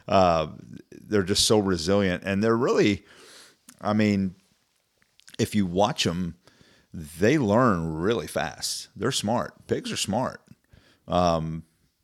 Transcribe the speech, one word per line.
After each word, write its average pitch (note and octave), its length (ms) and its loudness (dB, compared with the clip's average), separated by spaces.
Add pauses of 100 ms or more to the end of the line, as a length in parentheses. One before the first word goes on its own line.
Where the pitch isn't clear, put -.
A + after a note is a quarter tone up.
Uh, E2+ 420 4 (540)
they're G2+ 220 0
just G2 220 0
so A2 120 4
resilient, F#2+ 640 2
and G2 180 0
they're A2+ 140 2
really, C3 480 0 (760)
I G#2 120 -2
mean, G2+ 420 2 (1040)
if - 160 -2
you G#2 120 2
watch G2 400 -2
'em, F2 300 -4 (580)
they E2+ 440 0
learn G2 560 2
really F2 320 -2
fast. - 680 -6
They're G#2 160 -2
smart. - 540 -4
Pigs F3+ 260 -4
are - 40 -6
smart. G#2 440 -4 (680)
Um, E2 560 0 (400)